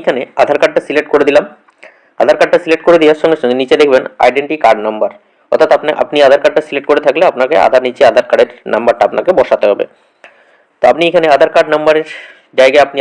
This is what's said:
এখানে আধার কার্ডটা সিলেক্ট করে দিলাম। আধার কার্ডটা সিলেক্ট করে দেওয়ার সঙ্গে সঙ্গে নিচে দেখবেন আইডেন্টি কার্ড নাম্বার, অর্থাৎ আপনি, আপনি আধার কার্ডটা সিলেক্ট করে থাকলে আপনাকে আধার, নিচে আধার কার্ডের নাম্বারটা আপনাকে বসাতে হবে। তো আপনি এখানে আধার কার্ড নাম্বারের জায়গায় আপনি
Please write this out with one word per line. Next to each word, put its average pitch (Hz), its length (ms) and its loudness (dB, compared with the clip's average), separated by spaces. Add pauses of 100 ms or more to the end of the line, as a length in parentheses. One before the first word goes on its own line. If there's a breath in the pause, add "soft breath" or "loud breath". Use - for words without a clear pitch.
এখানে 160 200 -4 (220)
আধার 143 180 2
কার্ডটা 156 260 -2
সিলেক্ট 147 280 -4
করে 143 140 2
দিলাম। 143 160 2 (800 soft breath)
আধার 135 180 2
কার্ডটা 170 240 0
সিলেক্ট 160 240 -2
করে 170 140 4
দেওয়ার 151 200 2
সঙ্গে 160 180 0
সঙ্গে 123 220 -2
নিচে 135 200 -2
দেখবেন 131 200 2 (220)
আইডেন্টি 143 400 -2
কার্ড 113 220 2
নাম্বার, 107 240 -4 (420)
অর্থাৎ - 240 0
আপনি, 147 140 -4 (120)
আপনি 147 240 -4
আধার 139 160 2
কার্ডটা 147 260 -2
সিলেক্ট - 220 -8
করে 147 160 0
থাকলে 147 240 -2
আপনাকে 131 240 -2 (120)
আধার, 127 200 0
নিচে 123 240 -6
আধার 117 200 0
কার্ডের 117 200 0 (240)
নাম্বারটা 117 340 -2
আপনাকে 107 220 -4 (100)
বসাতে - 300 0
হবে। - 140 -2 (960 soft breath)
তো - 120 -2
আপনি 147 180 -6
এখানে 160 240 0
আধার 151 200 2
কার্ড 160 200 0
নাম্বারের 156 340 0 (500 loud breath)
জায়গায় 139 280 4
আপনি 143 140 -8